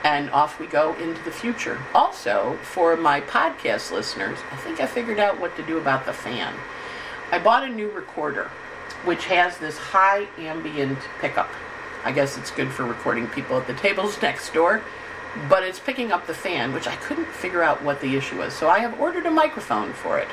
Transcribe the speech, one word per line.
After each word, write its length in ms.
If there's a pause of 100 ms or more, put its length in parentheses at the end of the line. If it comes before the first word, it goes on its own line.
And 280
off 280
we 80
go 280
into 280
the 80
future. 480 (160)
Also, 680
for 360
my 240
podcast 720
listeners, 460 (140)
I 60
think 240
I 40
figured 340
out 200
what 160
to 80
do 140
about 280
the 80
fan. 400 (800)
I 80
bought 240
a 60
new 200
recorder, 640 (540)
which 200
has 320
this 200
high 500 (100)
ambient 640 (220)
pickup. 280 (540)
I 80
guess 260
it's 140
good 180
for 160
recording 420
people 300
at 80
the 80
tables 480
<laughs> 0
next 320
door, 280 (680)
but 140
it's 160
picking 320
up 160
the 60
fan, 400
which 120
I 120
couldn't 320
figure 340
out 180
what 200
the 140
issue 220
was. 160
So 160
I 100
have 200
ordered 260
a 60
microphone 640
for 260
it 120